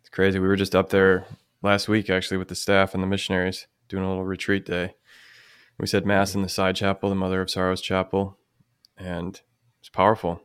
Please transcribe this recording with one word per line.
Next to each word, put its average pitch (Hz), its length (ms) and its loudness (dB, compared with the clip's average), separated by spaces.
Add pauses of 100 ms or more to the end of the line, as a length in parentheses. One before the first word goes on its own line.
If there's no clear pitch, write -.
it's - 80 -20
crazy. 95 300 2
We 92 100 2
were 98 80 4
just 98 200 0
up 95 140 2
there 95 360 4 (340)
last 101 280 0
week, 104 200 0
actually, 92 280 0
with 92 100 -4
the 90 80 -12
staff 98 400 2
and 95 80 -2
the 95 60 -2
missionaries 95 580 -2 (220)
doing 95 160 -4
a 95 40 -2
little 92 160 -4
retreat 98 400 -2
day. 87 300 -6 (840)
We - 120 -6
said 98 180 0
mass 98 300 2
in 98 60 -2
the 92 60 -4
side 95 280 0
chapel, 98 320 -2
the 98 80 0
Mother 95 240 0
of 92 100 -4
Sorrows 92 300 -2
chapel, 98 580 -2 (580)
and 90 440 -10 (400)
it's - 80 -20
powerful. 95 560 0